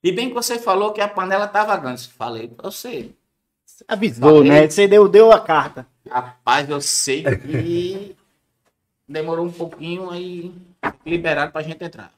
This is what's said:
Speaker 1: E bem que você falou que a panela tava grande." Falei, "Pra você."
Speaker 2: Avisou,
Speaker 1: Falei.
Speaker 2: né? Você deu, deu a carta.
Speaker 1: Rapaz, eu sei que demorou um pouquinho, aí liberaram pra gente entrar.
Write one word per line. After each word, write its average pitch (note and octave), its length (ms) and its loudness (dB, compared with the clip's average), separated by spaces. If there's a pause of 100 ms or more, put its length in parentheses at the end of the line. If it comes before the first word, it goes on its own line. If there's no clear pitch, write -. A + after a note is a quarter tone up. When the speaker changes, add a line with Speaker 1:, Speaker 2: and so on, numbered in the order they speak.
Speaker 1:
E F3+ 80 0
bem A#3 180 -4
que A#3+ 60 -10
você A#3+ 240 -6
falou G#3 340 -2
que G#3 80 -8
a G3+ 60 -2
panela G3 400 -2
tava G#3 300 -2
grande." B2+ 320 -10
Falei, A2+ 400 -12
"Pra E3+ 220 -14
você." E3 400 -14 (760)
Speaker 2:
Avisou, D3+ 520 4
Speaker 1:
Falei. C#3+ 120 8
Speaker 2:
né? D3+ 180 6
Você G3+ 200 2
deu, G3+ 200 8
deu G#3+ 240 8
a G#3 80 6
carta. C#3+ 460 -4 (220)
Speaker 1:
Rapaz, B2+ 600 -4
eu C#3+ 120 -6
sei - 420 -4
que E3+ 920 -6 (920)
demorou D#3+ 380 -6
um E3+ 60 -10
pouquinho, E3+ 580 -12
aí F3+ 440 -12 (500)
liberaram D#3+ 460 -4
pra D#3 120 -10
gente D#3+ 200 -14
entrar. A2+ 360 -18